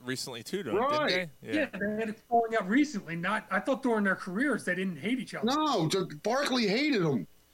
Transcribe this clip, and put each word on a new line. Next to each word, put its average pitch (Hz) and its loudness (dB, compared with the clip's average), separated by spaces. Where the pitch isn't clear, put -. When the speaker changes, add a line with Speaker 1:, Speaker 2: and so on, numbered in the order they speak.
Speaker 1:
recently, 127 -6
too, 190 -6
don't 143 -2
Speaker 2:
Right. 277 2
Speaker 1:
didn't 180 -2
they? - -16
Speaker 3:
Yeah. 294 0
Speaker 1:
Yeah. 202 -8
Speaker 3:
they 214 -2
had 220 -4
a - -6
falling 233 0
out 196 0
recently. 190 2
Not, 185 -2
I 196 2
thought 262 0
during 226 2
their 185 4
careers 220 -2
they 180 0
didn't 185 -4
hate 214 -2
each 185 -8
other. 170 -2
Speaker 2:
No, 262 2
the, 185 2
Barkley 254 2
hated 247 2
him. 131 2